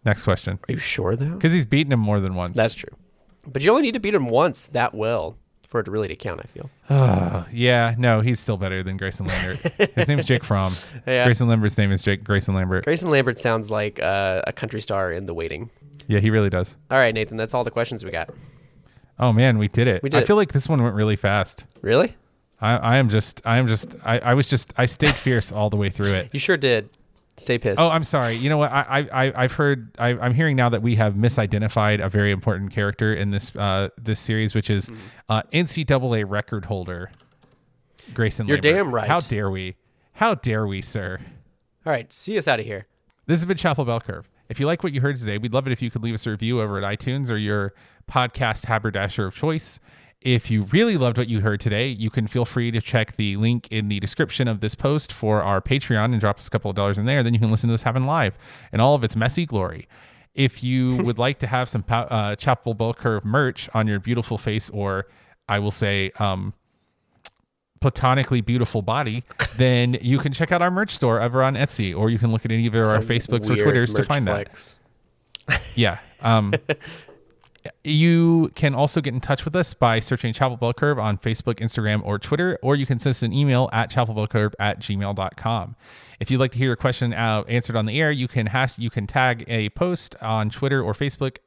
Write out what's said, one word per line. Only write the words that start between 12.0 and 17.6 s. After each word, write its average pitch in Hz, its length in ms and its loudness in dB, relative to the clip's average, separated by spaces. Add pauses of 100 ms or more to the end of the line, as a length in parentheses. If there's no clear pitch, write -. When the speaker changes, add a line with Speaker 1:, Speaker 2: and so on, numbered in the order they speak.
Speaker 1:
Jake, 98 220 0
Grayson 98 300 0
Lambert. 92 300 0
Speaker 2:
Grayson 165 260 0
Lambert 127 280 2
sounds 113 320 0
like, 107 300 -4
uh, 95 460 0
a - 60 -4
country 110 280 -8
star 95 320 -2
in 92 140 -6
The 87 80 -6
Waiting. 82 360 -6 (380)
Speaker 1:
Yeah, 104 120 4
he 107 100 4
really 107 200 4
does. 90 260 -4 (140)
Speaker 2:
All 127 80 4
right, 117 160 4
Nathan, 110 220 -4
that's 110 180 -4
all 123 100 0